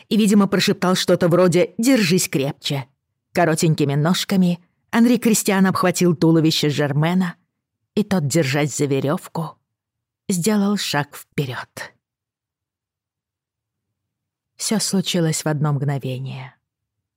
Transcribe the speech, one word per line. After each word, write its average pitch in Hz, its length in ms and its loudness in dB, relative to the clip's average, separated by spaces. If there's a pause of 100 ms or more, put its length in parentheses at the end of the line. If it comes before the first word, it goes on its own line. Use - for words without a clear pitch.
и, - 60 0
видимо, 202 320 4
прошептал 185 480 0
что-то 180 320 2
вроде 175 500 2
"Держись 220 520 2
крепче". 139 580 -6 (460)
Коротенькими 156 600 0
ножками 175 640 0 (320)
Анри 233 260 4
Кристиан 202 480 2
обхватил 175 500 2
туловище 160 540 2
Жермена, 151 680 -2 (600)
и 214 80 0
тот, 185 240 -2
держась 147 480 -2
за 147 100 -2
верёвку, 139 720 -4 (720)
сделал 202 480 0
шаг - 380 -4
вперёд. - 800 -10 (2500)
Всё - 240 -4
случилось 175 640 -2
в - 40 -4
одно 151 260 -2
мгновение. 131 840 -6 (600)